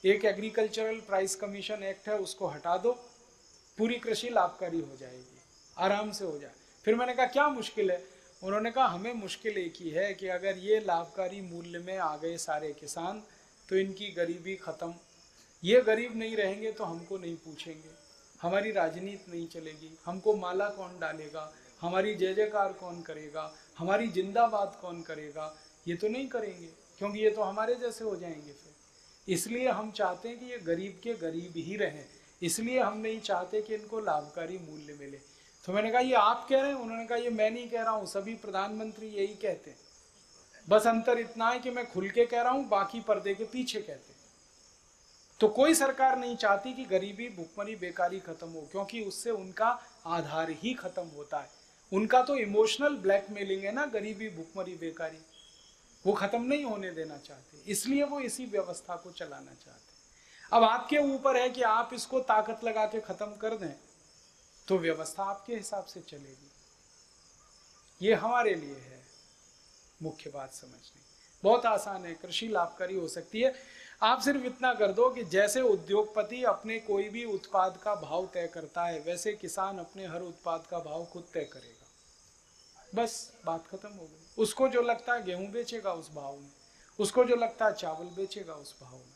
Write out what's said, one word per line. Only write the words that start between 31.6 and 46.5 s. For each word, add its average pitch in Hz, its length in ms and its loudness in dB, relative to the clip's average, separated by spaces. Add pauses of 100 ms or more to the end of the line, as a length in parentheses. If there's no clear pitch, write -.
रहें, 147 300 -2 (360)
इसलिए 226 380 0
हम 214 180 2
नहीं 220 240 -4
चाहते 190 400 0
कि 214 140 -4
इनको 214 240 -6
लाभकारी 165 580 -2
मूल्य 151 360 -14
मिले।" 139 260 -14 (460)
तो 180 80 -4
मैंने 214 180 2
कहा, 247 100 6
"ये 254 120 4
आप 226 360 6
कह 269 120 6
रहे 277 100 2
हैं?" 269 80 -2
उन्होंने 226 260 -6
कहा, 240 120 0
"ये 240 120 0
मैं 220 220 4
नहीं 240 180 -6
कह 233 120 -2
रहा 226 120 2
हूँ, 208 140 -2
सभी 196 280 -4
प्रधानमंत्री 214 720 -6
यही 208 280 -2
कहते 175 360 -4
हैं, - 80 -20 (920)
बस 214 180 10
अंतर 233 320 4
इतना 226 300 0
है 247 100 2
कि 247 120 -4
मैं 247 200 -4
खुल 190 180 -2
के 240 160 6
कह 240 160 2
रहा 247 100 4
हूँ, 269 160 2
बाकी 208 340 2
पर्दे 196 340 2
के 220 100 -6
पीछे 247 340 -4
कहते 156 140 -8
हैं।" - 200 -18 (1300)
तो 220 80 8
कोई 262 260 8
सरकार 262 440 4
नहीं 247 180 -4
चाहती 208 380 2